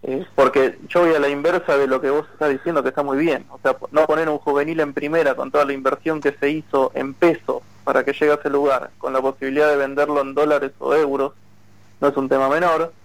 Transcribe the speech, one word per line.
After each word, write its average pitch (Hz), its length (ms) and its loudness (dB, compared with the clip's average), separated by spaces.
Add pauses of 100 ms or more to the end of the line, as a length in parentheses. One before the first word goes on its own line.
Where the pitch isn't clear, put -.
Eh, 131 220 -6 (100)
porque 135 440 2 (100)
yo 175 120 2
voy 165 140 4
a 156 40 2
la 143 100 2
inversa 156 480 0
de 139 100 2
lo 131 140 0
que 135 100 -2
vos 147 220 0
estás 151 180 -2
diciendo, 143 320 -2
que 151 80 -2
está 151 120 -4
muy 139 160 -2
bien. 160 320 -2
O 131 120 -20
sea, 131 140 0 (140)
no 151 160 4
poner 156 220 0
un 147 100 -2
juvenil 147 420 -2
en 147 120 -2
primera 147 420 0
con 135 160 -8
toda 147 140 2
la 139 80 -4
inversión 139 480 -2
que 143 180 0
se 143 120 -2
hizo 147 440 -2
en 135 200 -6
peso - 480 0 (220)
para 139 200 0
que 139 80 -4
llegue 151 200 2
a 147 40 2
ese 147 140 -6
lugar, 139 480 0
con 131 140 -8
la 131 80 -2
posibilidad 135 500 -2
de 147 60 2
venderlo 143 440 -2
en 135 140 -4
dólares 147 440 0
o 135 160 -2
euros, 139 380 0 (680)
no 143 80 2
es 139 80 -2
un 135 120 -2
tema 135 200 2
menor 165 440 0 (120)